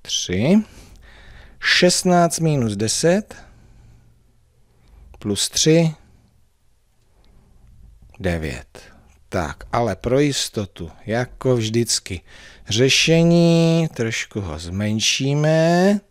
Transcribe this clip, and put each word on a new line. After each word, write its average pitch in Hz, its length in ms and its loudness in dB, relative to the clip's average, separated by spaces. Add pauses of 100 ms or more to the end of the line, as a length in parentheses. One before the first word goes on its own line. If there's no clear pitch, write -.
tři, 139 600 0 (960)
šestnáct 175 800 2
minus 135 360 0
deset 160 600 -2 (1800)
plus 101 300 -4
tři, 160 460 2 (2250)
devět. 80 600 -6 (480)
Tak, 85 420 -6
ale 117 240 -2
pro 127 240 0
jistotu, 107 720 -4 (140)
jako 123 500 -2
vždycky, 110 680 -4 (480)
řešení, 165 1200 2
trošku 113 480 -6
ho 78 180 -8
zmenšíme. 147 1400 0 (120)